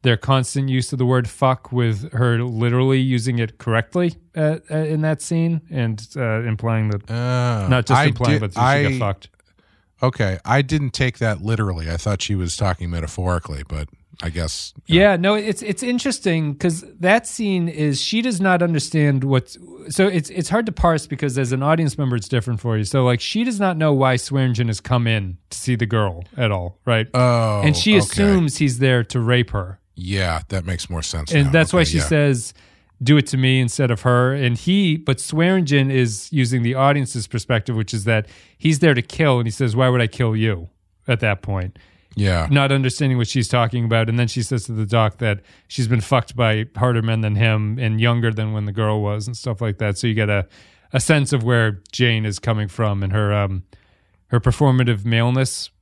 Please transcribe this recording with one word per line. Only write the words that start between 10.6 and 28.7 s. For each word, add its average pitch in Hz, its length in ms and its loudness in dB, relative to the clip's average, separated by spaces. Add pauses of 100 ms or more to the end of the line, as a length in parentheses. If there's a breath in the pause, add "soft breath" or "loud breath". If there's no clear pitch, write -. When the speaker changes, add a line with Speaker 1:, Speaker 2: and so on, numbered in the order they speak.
Speaker 2:
didn't 139 300 -2
take 127 260 -2
that 107 240 -2
literally. 98 480 -4
I 85 60 -4
thought 98 260 -4
she 104 120 -4
was 90 220 -4
talking 90 340 -2
metaphorically, 85 760 -4
but 76 220 -8 (340)
I 85 80 -6
guess, 80 420 -8 (140)
you 165 120 0
know. - 20 6 (100)
Speaker 1:
Yeah, 185 60 2
no, 190 180 2
it's, 208 280 -4
it's 208 200 -6
interesting 202 720 -2
'cause 170 300 -4 (160)
that 208 260 2
scene 190 420 -2
is, 151 320 -2
she 226 220 -2
does 226 180 -2
not 180 220 2
understand 147 640 0
what's, 135 340 0 (300)
so 190 180 2
it's, 175 240 0
it's 180 200 -4
hard 220 160 0
to 202 60 -6
parse 165 340 0
because 135 320 -4
as 127 140 0
an 131 100 -2
audience 156 360 2
member, 131 180 0
it's 110 120 -4
different 120 320 -2
for 113 180 -2
you. 107 60 0
So, 131 200 2
like, 123 160 2
she - 240 -4
does 240 160 -2
not 185 160 0
know 156 160 2
why 131 240 2
Swearingen 127 520 0
has 107 120 -4
come 120 260 0
in 101 300 -2 (140)
to - 80 -12
see 127 160 -2
the 117 120 -2
girl 98 380 -2 (120)
at 117 140 0
all, 90 360 -4
right? 117 260 0
Speaker 2:
Oh, 117 520 2
Speaker 1:
And 151 120 4
she 214 160 2
Speaker 2:
okay. 202 60 8
Speaker 1:
assumes 175 600 2
he's 131 200 0